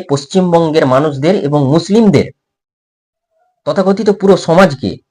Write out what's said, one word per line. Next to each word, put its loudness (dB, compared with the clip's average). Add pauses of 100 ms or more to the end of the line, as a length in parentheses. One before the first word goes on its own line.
(100)
পশ্চিমবঙ্গের 0
মানুষদের 0 (120)
এবং 0 (120)
মুসলিমদের 2 (1400)
তথাকথিত -2
পুরো 2
সমাজকে 0 (200)